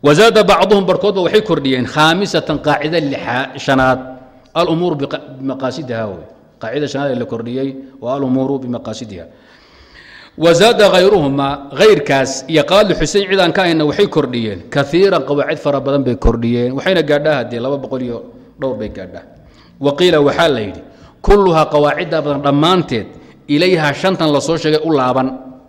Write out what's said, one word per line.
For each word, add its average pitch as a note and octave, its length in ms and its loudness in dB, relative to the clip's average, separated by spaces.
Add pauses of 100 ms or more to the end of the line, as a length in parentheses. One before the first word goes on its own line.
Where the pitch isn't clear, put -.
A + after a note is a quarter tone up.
Wa C#3+ 120 4
zaada G#3+ 280 6
bacduhum, G3 440 4
barkoodba F#3 360 0
waxay G#3+ 200 2
kordhiyeen, C3+ 440 -2
khaamisatan, D#3+ 720 0
qaacida D3+ 420 -2
lixa-, C3 580 -6
shanaad, C3 400 2 (560)
al-umuuru E3 420 0
biqa-, C#3 260 -6 (160)
bimaqaasidiha B2+ 720 -6
wey. F2+ 140 -14 (340)
Qaacida C3+ 300 -6
shanaad C#3 240 -4
ee A#2+ 100 -4
la - 20 -4
kordhiyey A#2+ 440 -6 (320)
waa A#2+ 160 -4
al-umuuru C3+ 420 -2
bimaqaasidiha. A2+ 680 -10 (1120)
Wa D#3+ 160 4
zaada G#3 360 4
ghayruhuma, D#3 580 2 (300)
ghayrkaas C#3+ 680 2
iyo D3+ 160 2
Qaadi F#3+ 300 4
Xuseen F#3+ 360 -2
cid G3 100 2
aan E3+ 120 2
ka G3 100 0
ahayna D#3+ 240 2
waxay G3 220 2
kordhiyeen, A#2+ 500 -2 (120)
kathiiran, E3+ 520 2
qawaacid C#3+ 360 -2
fara C#3 220 -2
badan C#3 220 0
bay B2 140 0
kordhiyeen. A#2+ 580 0
Waxayna E3+ 280 0
gaadhaa D3 420 0
haddii A#2 160 -8
laba C3+ 180 -4
boqol B2+ 240 -6
iyo A#2 160 -8 (400)
dhowr C3 200 -4
bay G#2+ 100 -8
gaadhaa. F2+ 340 -14 (560)
Wa C#3 160 0
qiila, F3 260 2
waxaa D3 280 2
la B2+ 120 0
yidhi, F#2+ 220 -8 (400)
kulluhaa, F3+ 480 4
qawaacidda D3+ 520 0
badan C#3+ 200 -2
dhammaanteed, C#3+ 640 0 (420)
ilayha, D#3 460 2
shantan D#3+ 380 0
la C#3 80 2
soo D#3+ 160 -2
sheegay D3+ 260 0
u E3 80 0
laaban C3 380 2 (400)